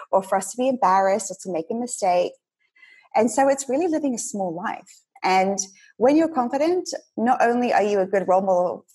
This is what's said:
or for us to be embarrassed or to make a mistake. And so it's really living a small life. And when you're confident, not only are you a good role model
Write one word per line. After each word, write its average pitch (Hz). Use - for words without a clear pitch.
or 190
for -
us 196
to 233
be 254
embarrassed 196
or 185
to 190
make 165
a 226
mistake. 190
And 226
so 277
it's 269
really 302
living 302
a -
small 190
life. -
And 190
when 269
you're 320
confident, 285
not 226
only 240
are 190
you 208
a 185
good 190
role 185
model 180